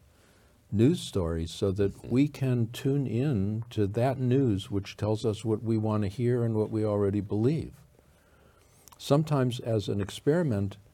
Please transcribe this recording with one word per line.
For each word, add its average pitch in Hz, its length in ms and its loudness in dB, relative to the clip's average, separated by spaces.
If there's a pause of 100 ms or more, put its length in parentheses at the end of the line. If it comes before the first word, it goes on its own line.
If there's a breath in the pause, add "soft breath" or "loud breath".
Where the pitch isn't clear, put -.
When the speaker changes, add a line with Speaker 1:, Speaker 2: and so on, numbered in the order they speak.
(720 soft breath)
Speaker 1:
news 123 280 4
stories 82 520 -2
so 98 200 0
that 98 260 0
Speaker 2:
Mm-hmm. - 120 -14
Speaker 1:
we 135 180 4
can 123 460 -2
tune 139 340 -2
in 110 600 0
to 104 180 0
that 120 320 0
news 123 500 2
which - 280 -6
tells 107 280 -2
us 107 200 -2
what 110 180 0
we 113 140 0
want 107 260 0
to 98 60 -2
hear 120 340 0
and 113 120 0
what 107 140 2
we 107 160 -2
already 101 360 2
believe. 107 500 0 (1300 loud breath)
Sometimes 143 600 0
as 110 280 -2
an 101 140 -2
experiment, 110 760 0 (160)